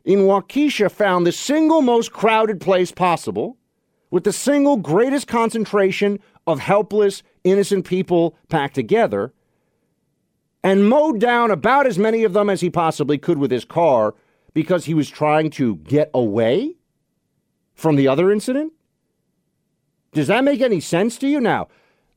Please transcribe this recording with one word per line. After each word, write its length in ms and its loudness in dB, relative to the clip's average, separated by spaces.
In 140 2
Waukesha, 720 0
found 380 0
the 60 0
single 480 2
most 320 0
crowded 480 0
place 320 0
possible 640 -4
with 140 -2
the 80 0
single 440 2
greatest 500 0
concentration 920 -2
of 140 -2
helpless, 640 0
innocent 400 0
people 540 -2
packed 280 -4
together, 580 0
and 260 2
mowed 320 2
down 320 2
about 360 2
as 100 -2
many 260 0
of 100 0
them 160 0
as 120 -2
he 80 -2
possibly 480 -2
could 200 -2
with 120 -2
his 160 -2
car 480 0
because 320 -2
he 80 -4
was 160 0
trying 400 0
to 280 -2
get 360 -2
away 640 0
from 220 0
the 120 2
other 240 2
incident? 400 -4
Does 140 -2
that 160 2
make 180 0
any 180 0
sense 380 -2
to 100 -4
you? 140 0
Now, 280 -2